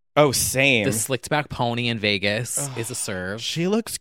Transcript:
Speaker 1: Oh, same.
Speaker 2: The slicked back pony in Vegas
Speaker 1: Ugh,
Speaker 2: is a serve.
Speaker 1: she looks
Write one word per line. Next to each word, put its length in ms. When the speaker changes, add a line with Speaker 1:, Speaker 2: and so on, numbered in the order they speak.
Speaker 1:
Oh, 160
same. 540
Speaker 2:
The 80
slicked 360
back 200
pony 380
in 120
Vegas 580
Speaker 1:
Ugh, 200
Speaker 2:
is 120
a 60
serve. 460
Speaker 1:
she 260
looks 340